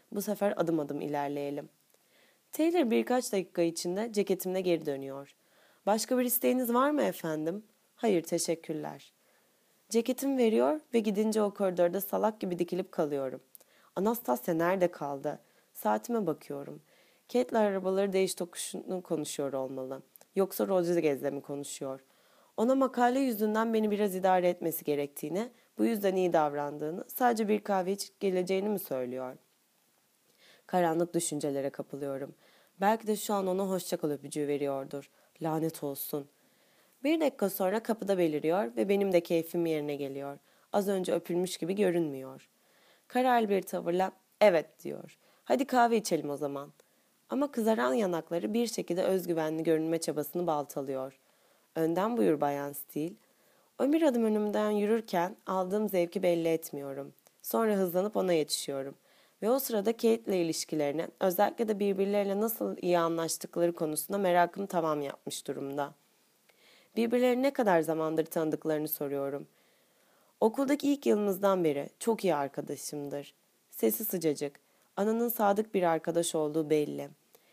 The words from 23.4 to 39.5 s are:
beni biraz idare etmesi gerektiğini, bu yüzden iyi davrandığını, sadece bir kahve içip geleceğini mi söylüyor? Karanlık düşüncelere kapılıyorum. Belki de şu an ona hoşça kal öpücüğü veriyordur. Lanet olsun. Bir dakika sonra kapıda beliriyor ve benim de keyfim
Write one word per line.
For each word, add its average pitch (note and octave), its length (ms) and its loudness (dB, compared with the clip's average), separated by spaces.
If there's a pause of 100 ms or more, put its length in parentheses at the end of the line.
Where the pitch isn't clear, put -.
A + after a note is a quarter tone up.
beni G#3+ 160 2
biraz G3+ 240 0
idare F#3 340 4
etmesi F3 360 -2
gerektiğini, D3+ 640 -4 (280)
bu G#3+ 60 2
yüzden G#3 320 0
iyi F#3 160 2
davrandığını, D3 760 0
sadece A3+ 400 0
bir G#3 120 2
kahve F#3+ 320 -2
içip - 280 -8
geleceğini F#3+ 480 0
mi G3+ 100 -2
söylüyor? B2+ 580 -6 (1300)
Karanlık E3+ 480 0
düşüncelere C#3+ 560 -2
kapılıyorum. C#3 640 -10 (460)
Belki A3 260 2
de G#3 100 0
şu G#3 180 -4
an G3 120 0
ona F#3 220 0
hoşça F3+ 280 -2
kal D#3+ 140 -2
öpücüğü C#3+ 380 -6
veriyordur. C#3 640 -4 (320)
Lanet D#3+ 400 -2
olsun. C#3+ 460 -6 (760)
Bir D#4+ 160 2
dakika B3+ 300 0
sonra G3 320 0
kapıda G3+ 360 0
beliriyor E3+ 580 0
ve G#3+ 120 0
benim G3 240 2
de F3 80 8
keyfim E3+ 460 0